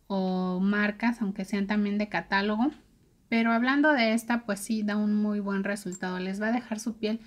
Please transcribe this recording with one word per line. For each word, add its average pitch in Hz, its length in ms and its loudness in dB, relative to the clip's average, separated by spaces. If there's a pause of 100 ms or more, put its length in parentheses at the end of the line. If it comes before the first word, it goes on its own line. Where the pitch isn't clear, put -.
o 185 540 0
marcas, 208 600 2
aunque 196 240 -2
sean 202 220 -2
también 208 320 0
de 208 100 -2
catálogo. 208 640 0 (580)
Pero 233 220 2
hablando 269 420 4
de 226 200 4
esta, 233 320 0
pues 202 160 -4
sí 220 220 -2
da 208 140 0
un 208 200 2
muy 208 240 0
buen 196 240 -2
resultado. 185 560 -4
Les 190 200 -4
va 208 80 0
a 226 40 2
dejar 233 260 -4
su 214 200 -6
piel 220 280 -2